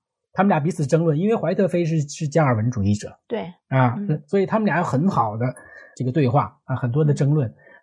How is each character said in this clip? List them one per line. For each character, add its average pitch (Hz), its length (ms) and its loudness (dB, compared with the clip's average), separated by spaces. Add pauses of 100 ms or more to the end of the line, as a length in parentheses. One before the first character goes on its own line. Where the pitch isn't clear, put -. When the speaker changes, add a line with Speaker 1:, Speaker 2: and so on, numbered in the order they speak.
(320)
Speaker 1:
他 190 120 2
们 202 40 2
俩 165 120 2
彼 156 100 -2
此 147 160 -4
争 160 180 2
论， 151 140 0
因 196 100 0
为 226 60 2
怀 190 200 -2
特 202 120 2
菲 175 180 0
是， 160 160 0
是 147 280 -6
加 156 160 2
尔 123 120 2
文 110 140 0
主 107 120 -4
义 101 120 2
者。 - 320 -10
Speaker 2:
对。 214 160 -6 (260)
Speaker 1:
啊， 127 300 2
Speaker 2:
嗯。 196 280 -4
Speaker 1:
所 196 140 0
以 - 60 0
他 208 120 0
们 214 80 0
俩 202 120 2
有 202 60 0
很 147 240 0
好 113 280 0
的 120 100 -2 (480)
这 127 100 -6
个 127 60 -2
对 135 180 2
话， 117 360 0
啊， 127 120 -4
很 123 140 -2
多 151 140 2
的 143 100 4
争 139 160 0
论。 139 240 0 (280)